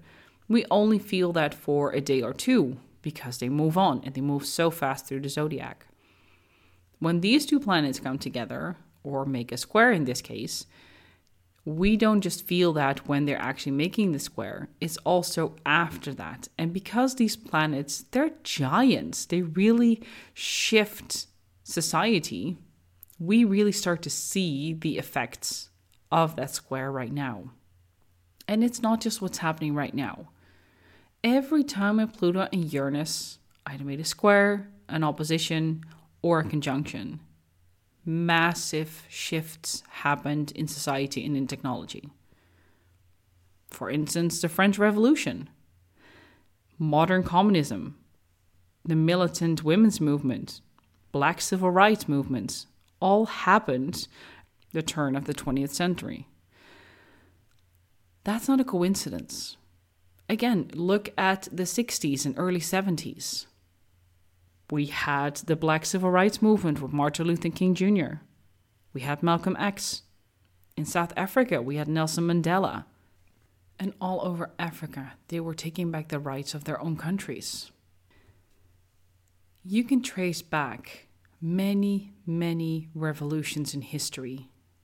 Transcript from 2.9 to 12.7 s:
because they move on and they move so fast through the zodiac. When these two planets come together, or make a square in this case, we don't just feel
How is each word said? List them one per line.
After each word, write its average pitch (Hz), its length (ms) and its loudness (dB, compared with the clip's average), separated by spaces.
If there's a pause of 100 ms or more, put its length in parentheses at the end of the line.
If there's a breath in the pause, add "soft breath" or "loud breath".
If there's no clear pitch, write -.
because 123 380 -8
they 123 100 -2
move 151 280 2
on 160 260 2
and 135 100 -10
they 135 80 -6
move 143 240 0
so 170 240 2
fast 135 380 -4
through 135 140 -6
the 139 80 -4
zodiac. 143 580 -6 (1120 soft breath)
When 170 220 0
these 254 240 4
two 294 140 2
planets 156 400 2
come 135 200 -6
together, 123 580 -6 (260)
or 139 220 -4
make 123 260 -4
a 120 60 -6
square 233 340 4
in 160 140 4
this 123 160 -4
case, 117 460 -10 (960 soft breath)
we 180 320 2
don't 214 260 4
just 170 240 -4
feel 175 280 4